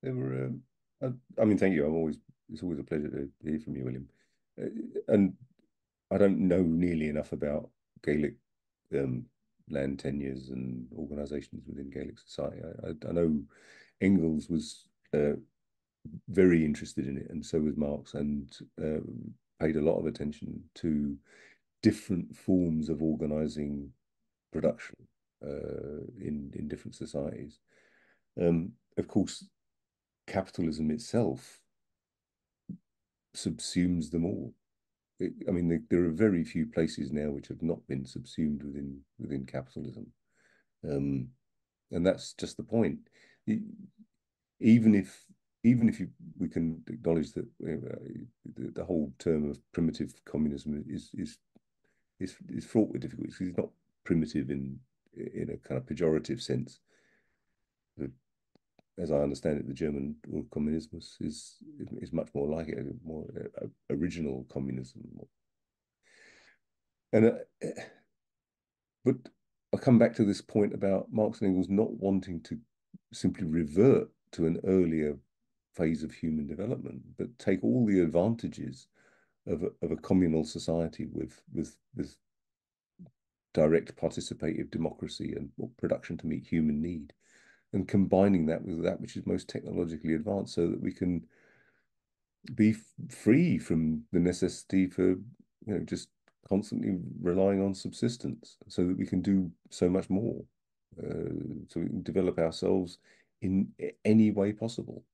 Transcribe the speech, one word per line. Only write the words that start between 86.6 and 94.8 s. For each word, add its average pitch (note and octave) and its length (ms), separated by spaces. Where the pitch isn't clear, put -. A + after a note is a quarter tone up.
need, E2 300
and G2 140
combining F#2+ 600
that E2+ 160
with E2 200
that F#2 180
which - 160
is - 100
most F#2 220
technologically E2 640
advanced G2 400
so E2+ 140
that - 120
we - 120
can F2+ 340
be G#2+ 160
f-, - 240
free C3+ 480
from D#2+ 440
the F2+ 80
necessity F2+ 640